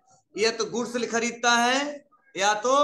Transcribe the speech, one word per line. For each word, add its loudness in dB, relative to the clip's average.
या 2
तो -4
गुड्स -4
खरीदता 0
है 0
या 2
तो 2